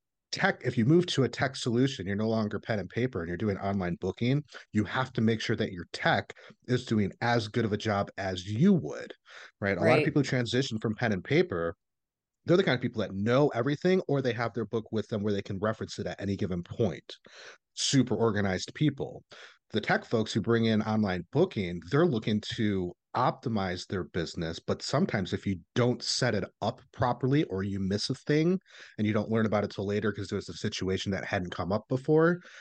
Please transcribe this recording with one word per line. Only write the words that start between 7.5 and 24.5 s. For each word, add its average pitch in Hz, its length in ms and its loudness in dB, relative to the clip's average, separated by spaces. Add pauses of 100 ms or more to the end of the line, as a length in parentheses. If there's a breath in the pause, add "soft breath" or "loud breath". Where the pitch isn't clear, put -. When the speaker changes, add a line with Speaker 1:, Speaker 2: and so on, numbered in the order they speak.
Speaker 1:
of 104 80 -2
a 104 60 2
job 101 300 0 (100)
as 95 280 -4
you 120 260 6
would, 76 420 -2 (460 loud breath)
right? 98 180 0
A - 60 2
lot 156 140 8
of 151 60 4
Speaker 2:
Right. - 0 -
Speaker 1:
people 151 180 2
who 131 60 -6
transition 120 500 0
from 107 160 -2
pen 113 180 0
and 90 120 -2
paper, 98 500 0 (720)
they're 165 100 6
the 190 80 4
kind 131 120 2
of - 60 -2
people 117 200 -2
that 101 120 -6
know 120 340 4
everything, 147 600 0
or 139 140 2
they 123 100 2
have 117 220 -4
their 113 100 -2
book 110 280 -4
with 107 160 -2
them 107 140 -2
where 104 120 0
they 98 80 -2
can 98 160 -8
reference 107 400 -4
it 101 80 -6
at 87 140 -8
any 98 160 -2
given 90 260 -2
point. - 540 -4 (580 loud breath)
Super 127 400 2
organized 101 600 0
people. 139 480 -2 (500 loud breath)
The 107 100 0
tech 214 240 0
folks 110 260 0
who 113 80 0
bring 113 260 2
in 110 160 2
online 107 500 0
booking, 98 580 -2
they're 151 160 4
looking 110 340 0 (160)
to 95 360 0 (240)
optimize 113 720 -2
their 92 180 -4
business, 82 560 -4